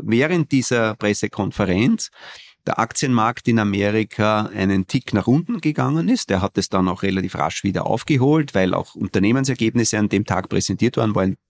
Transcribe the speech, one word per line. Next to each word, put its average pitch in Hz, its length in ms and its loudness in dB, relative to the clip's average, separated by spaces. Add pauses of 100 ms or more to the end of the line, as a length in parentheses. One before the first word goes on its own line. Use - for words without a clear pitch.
während 139 500 0
dieser 117 440 2
Pressekonferenz 104 1120 0 (560)
der - 140 -2
Aktienmarkt 120 680 0
in 117 120 4
Amerika 107 960 0
einen 98 320 0
Tick - 260 -4
nach 101 140 0
unten 170 340 0
gegangen 151 480 0
ist. 240 220 -2
Der 95 100 0
hat 98 160 -2
es 95 120 -2
dann 95 180 2
auch 90 160 -4
relativ 95 320 -2
rasch - 280 -4
wieder 95 220 -2
aufgeholt, 139 720 2
weil 92 180 2
auch - 220 -6
Unternehmensergebnisse 113 1040 0
an 104 100 0
dem 104 160 0
Tag 92 240 -2
präsentiert 98 480 0
waren, 110 160 0
war 104 80 0
ein 95 160 0 (120)